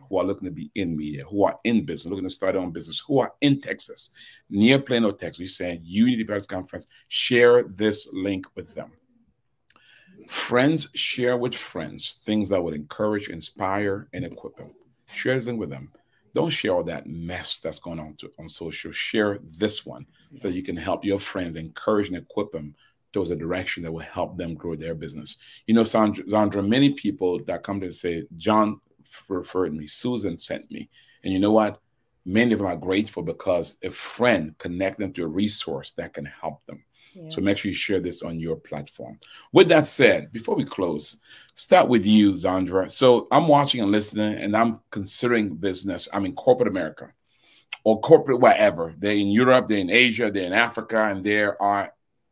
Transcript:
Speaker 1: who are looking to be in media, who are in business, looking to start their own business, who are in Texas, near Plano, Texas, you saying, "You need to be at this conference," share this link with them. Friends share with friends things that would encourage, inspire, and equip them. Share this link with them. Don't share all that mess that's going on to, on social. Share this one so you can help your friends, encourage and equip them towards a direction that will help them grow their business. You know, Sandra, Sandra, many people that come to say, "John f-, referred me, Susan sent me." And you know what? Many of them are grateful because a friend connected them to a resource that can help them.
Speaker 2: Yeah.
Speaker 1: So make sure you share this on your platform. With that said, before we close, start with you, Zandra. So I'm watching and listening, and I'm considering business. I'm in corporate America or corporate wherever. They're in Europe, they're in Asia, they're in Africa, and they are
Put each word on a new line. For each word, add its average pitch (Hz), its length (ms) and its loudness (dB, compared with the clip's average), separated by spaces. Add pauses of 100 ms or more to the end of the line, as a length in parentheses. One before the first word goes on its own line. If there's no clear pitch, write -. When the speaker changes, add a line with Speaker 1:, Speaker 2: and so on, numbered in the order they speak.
Speaker 1:
who 95 80 -4
are 90 80 2
looking 95 220 -4
to 87 40 -8
be 78 240 -12
in 87 220 -4
media, 73 320 -8
who 101 160 2
are - 200 0
in 110 200 2
business, 80 260 -8
looking 95 160 -4
to - 80 -8
start 95 200 -2
their 92 80 -2
own 90 80 -6
business, 80 360 -10
who 139 140 2
are - 220 -2
in 139 180 4
Texas, - 500 -12 (380)
near 113 300 6
Plano, 117 340 0
Texas, - 280 -12
you 90 60 -8
saying, 87 360 -6
"You 98 240 2
need 127 100 2
to 110 80 -4
be 110 80 -8
at 104 40 -2
this 101 100 -6
conference," 92 400 -10 (220)
share 120 560 6
this 104 500 -2
link 95 400 -4
with 90 200 -14
them. - 180 -14 (1400)
Friends 143 640 0
share 123 420 -2
with 120 180 -4
friends - 580 -10 (120)
things 104 260 0
that 92 120 2
would 80 120 -4
encourage, 104 540 -4
inspire, 98 840 -6
and 90 120 -8
equip - 320 -14
them. - 160 -20 (340)
Share - 280 -4
this 120 120 -4
link 120 120 -6
with 85 120 -8
them. 67 220 -14 (420)
Don't 165 160 0
share 107 220 -2
all 87 120 0
that 80 240 -8
mess 85 500 -8
that's 80 220 -10
going 82 180 -12
on 76 200 -14
to, - 200 -18
on 80 100 -16
social. 82 440 -12
Share 104 500 0
this 85 420 -4
one 60 220 -16 (300)
so - 100 -10
you 92 160 -4
can 87 140 -8
help 82 280 -4
your 98 140 0
friends, 87 380 -8
encourage 101 520 -2
and 92 80 -6
equip - 360 -8
them 73 240 -12 (360)
towards 90 200 -2
a 85 40 -2
direction 87 460 -6
that 82 80 -8
will 82 80 -8
help 87 400 -8
them 85 160 -8
grow 82 220 -8
their 80 180 -8
business. 76 420 -12 (300)
You 110 80 2
know, 113 80 6
Sandra, 107 460 2
Sandra, 101 340 2
many 127 300 4
people 92 540 -2
that 87 180 -6
come 101 160 -6
to 90 100 -6
say, 82 340 -4 (120)
"John 107 440 2 (240)
f-, - 240 -18
referred 90 460 -4
me, 76 140 -10
Susan 101 500 -4
sent - 320 -8
me." - 180 -14 (360)
And 95 80 -2
you 92 80 2
know 104 100 4
what? 107 300 4 (440)
Many 113 280 4
of 104 80 4
them 98 80 -2
are 87 80 -2
grateful 95 480 -2
because 85 580 -2
a 92 80 -8
friend 95 680 -2
connected 95 440 -4
them 95 120 -6
to 87 100 -6
a - 20 -4
resource 82 640 -4
that 82 220 -10
can 73 120 -10
help 73 400 -12
them. - 180 -20 (280)
Speaker 2:
Yeah. 80 180 -18
Speaker 1:
So - 100 -6
make 101 180 0
sure 98 120 -4
you 87 40 -4
share 95 240 -2
this 87 240 -6
on 85 160 -8
your 80 160 -4
platform. 67 640 -12 (340)
With 175 180 8
that 151 180 6
said, 92 420 4
before 113 240 -6
we 151 100 0
close, - 600 -4 (320)
start - 320 6
with 110 180 4
you, 104 280 8
Zandra. 92 540 0
So 123 440 6
I'm 156 160 6
watching 139 320 4
and 101 100 2
listening, 107 460 2
and 104 200 -2
I'm 113 220 2 (140)
considering 107 640 -2
business. 92 560 -6
I'm 98 140 -2
in 92 100 -8
corporate 123 320 2
America 82 440 -6 (720)
or 110 180 4
corporate 139 400 6
wherever. 92 560 4
They're 101 200 0
in 101 140 2
Europe, 127 360 6
they're 104 120 0
in 92 120 -2
Asia, 117 400 4
they're 95 160 -2
in 90 60 -4
Africa, 110 540 0
and 95 180 -4
they 104 180 2
are 101 500 0 (400)